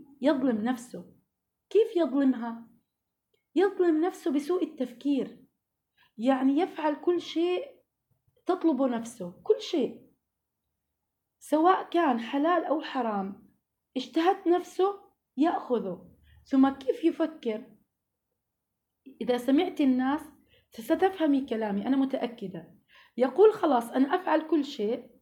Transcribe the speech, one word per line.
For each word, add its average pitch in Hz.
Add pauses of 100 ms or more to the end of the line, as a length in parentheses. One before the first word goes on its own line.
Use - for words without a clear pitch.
(220)
يظلم 254
نفسه. 233 (640)
كيف 453
يظلمها؟ 254 (880)
يظلم 349
نفسه 370
بسوء 320
التفكير، 262 (760)
يعني 262
يفعل 311
كل 349
شيء 359 (800)
تطلبه 320
نفسه، 226
كل 539
شيء. - (1400)
سواء 330
كان 294
حلال 311
أو 294
حرام، 208 (500)
اشتهت 339
نفسه 370 (380)
يأخذه. 233 (400)
ثم 269
كيف -
يفكر؟ 311 (1600)
إذا 240
سمعت 302
الناس 262 (480)
ستفهمي 320
كلامي، 214
أنا 269
متأكدة. 233 (440)
يقول: 349
"خلاص، 254
أنا 277
أفعل 311
كل 311
شيء"، 220 (120)